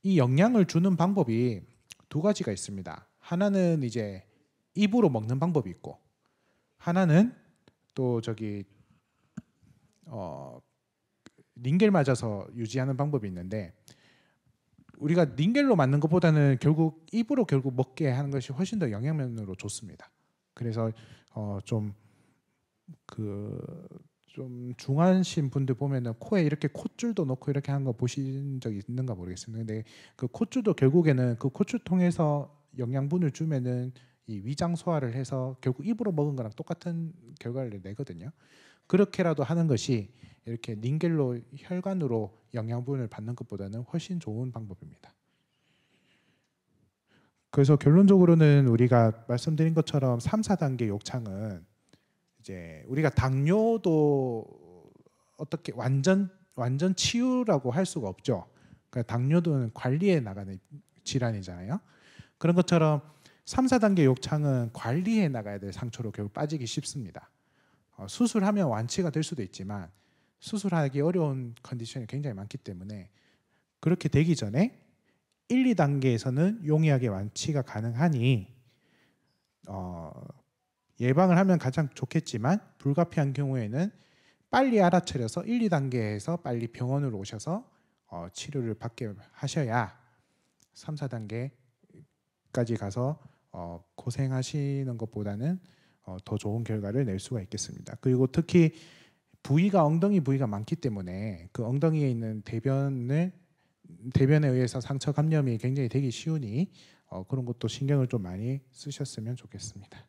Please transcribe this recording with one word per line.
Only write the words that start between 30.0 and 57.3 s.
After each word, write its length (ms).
그 140
콧줄도 460
결국에는 680
그 80
콧줄 320
통해서 760
영양분을 540
주면은 600
이 160
위장 320
소화를 380
해서 460
결국 260
입으로 260
먹은 240
거랑 180
똑같은 580
결과를 420
내거든요. 480
그렇게라도 560
하는 240
것이 480
이렇게 320
링겔로 640
혈관으로 840
영양분을 540
받는 260
것보다는 480
훨씬 280
좋은 320
방법입니다. 600
그래서 260
결론적으로는 920
우리가 580
말씀드린 480
것처럼 460
삼, 220
사 120
단계 320
욕창은 800
이제 460
우리가 240
당뇨도 1300
어떻게 380
완전, 560
완전 400
치유라고 760